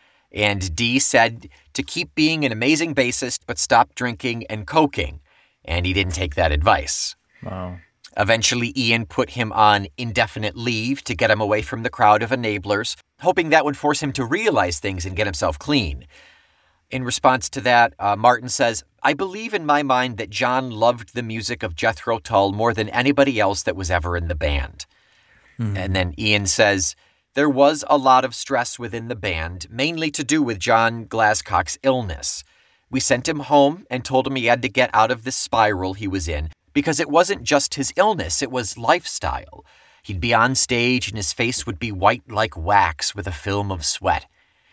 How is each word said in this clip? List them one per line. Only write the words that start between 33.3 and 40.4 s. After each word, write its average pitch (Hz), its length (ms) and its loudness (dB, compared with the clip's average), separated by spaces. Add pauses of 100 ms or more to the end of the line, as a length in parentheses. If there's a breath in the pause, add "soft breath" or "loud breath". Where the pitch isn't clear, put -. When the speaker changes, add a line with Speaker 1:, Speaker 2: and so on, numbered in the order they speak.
Speaker 1:
home 143 500 4
and 123 140 -6
told 131 240 0
him 135 80 -4
he 120 100 -2
had 120 160 4
to 127 60 -4
get 123 240 2
out 113 180 4
of 117 140 -4
this 131 120 -4
spiral 101 580 0
he 104 120 -8
was 92 220 -2
in 78 220 -4 (240)
because 147 260 0
it 147 100 -2
wasn't 175 340 2
just 143 300 0
his 139 220 -4
illness, 180 460 0
it 135 80 -6
was 127 280 -6
lifestyle. 117 840 -4 (380 soft breath)
He'd 95 180 -8
be 117 140 2
on 120 200 6